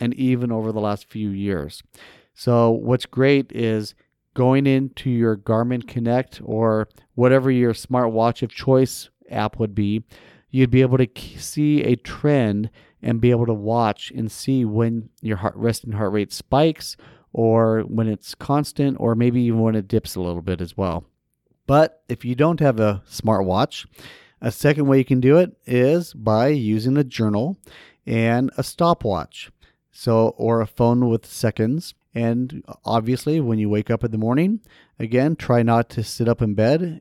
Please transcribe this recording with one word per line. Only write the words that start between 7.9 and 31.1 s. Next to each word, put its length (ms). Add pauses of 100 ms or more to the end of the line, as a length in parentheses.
of 80
choice 580 (220)
app 280
would 160
be, 280 (480)
you'd 200
be 100
able 180
to 80
k-, 300
see 480
a 120
trend 720 (300)
and 200
be 100
able 160
to 80
watch 560
and 220
see 320
when 460 (100)
your 160
heart, 180
resting 380
heart 200
rate 200
spikes 640 (360)
or 500
when 260
it's 260
constant 640
or 160
maybe 280
even 180
when 160
it 100
dips 300
a 40
little 220
bit 180
as 160
well. 280 (640)
But 420
if 160
you 100
don't 260
have 200
a 280
smartwatch, 800 (540)
a 100
second 360
way 120
you 60
can 160
do 180
it 260
is 480
by 360
using 480
a 80
journal 520 (480)
and 540
a 40
stopwatch, 880 (420)
so, 440
or 240
a 60
phone 420
with 160